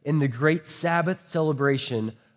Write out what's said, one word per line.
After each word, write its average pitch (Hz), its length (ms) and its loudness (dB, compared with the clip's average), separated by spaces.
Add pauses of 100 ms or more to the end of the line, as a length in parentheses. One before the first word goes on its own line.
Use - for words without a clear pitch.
in 151 160 0
the 139 100 4
great 151 380 0
Sabbath 170 560 -2
celebration 135 880 0 (240)